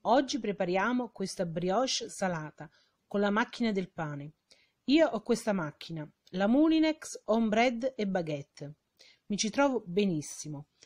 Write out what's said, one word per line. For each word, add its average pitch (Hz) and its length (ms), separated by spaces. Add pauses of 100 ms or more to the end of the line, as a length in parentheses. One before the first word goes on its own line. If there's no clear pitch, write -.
Oggi 254 360
prepariamo 208 720
questa - 360
brioche 185 640
salata 156 640 (340)
con 202 140
la 202 100
macchina 226 440
del 185 180
pane. 147 440 (500)
Io 311 240
ho 220 120
questa - 300
macchina, 160 580 (200)
la 190 180
Moulinex 311 760
Home 220 240
Bread 240 480
e 208 100
Baguette. 151 680 (500)
Mi 214 100
ci 208 140
trovo 269 360
benissimo. 160 840 (180)